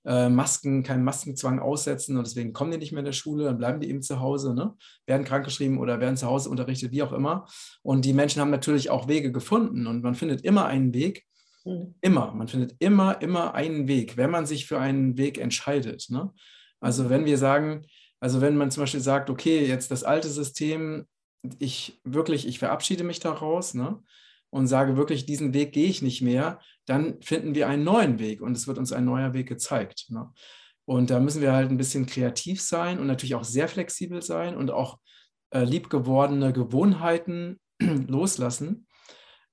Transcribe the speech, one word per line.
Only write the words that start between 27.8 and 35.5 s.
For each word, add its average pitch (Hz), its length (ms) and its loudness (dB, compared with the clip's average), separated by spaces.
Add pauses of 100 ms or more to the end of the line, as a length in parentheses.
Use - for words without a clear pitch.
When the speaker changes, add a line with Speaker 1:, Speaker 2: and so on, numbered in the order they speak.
Speaker 1:
neuen 175 340 4
Weg 107 240 -4
und 120 120 -2
es 120 120 -6
wird 135 100 -4
uns 127 160 -4
ein 123 140 0
neuer 131 260 0
Weg 131 160 -4
gezeigt, - 640 -6
ne? 117 200 -10 (540)
Und 123 240 2
da 123 120 2
müssen 147 200 2
wir 135 140 4
halt 135 160 2
ein 131 80 0
bisschen 131 260 0
kreativ 127 560 -4
sein 175 380 -2
und 139 80 -4
natürlich 131 280 -2
auch 113 100 -4
sehr 127 240 0
flexibel 175 520 -6
sein 170 360 -4
und 131 140 -2
auch, - 280 -4 (560)